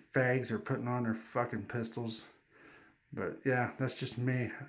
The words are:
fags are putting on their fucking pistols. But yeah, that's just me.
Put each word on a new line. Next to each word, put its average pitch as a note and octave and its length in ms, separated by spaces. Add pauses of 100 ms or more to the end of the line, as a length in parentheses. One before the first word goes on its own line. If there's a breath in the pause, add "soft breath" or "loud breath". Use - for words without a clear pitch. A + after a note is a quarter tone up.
(140)
fags B2+ 360
are G#2+ 100
putting A#2+ 280
on B2 160
their A2+ 120
fucking A#2+ 480
pistols. A2+ 580 (920 soft breath)
But - 340
yeah, B2+ 320
that's C3 220
just - 180
me. B2 320 (200)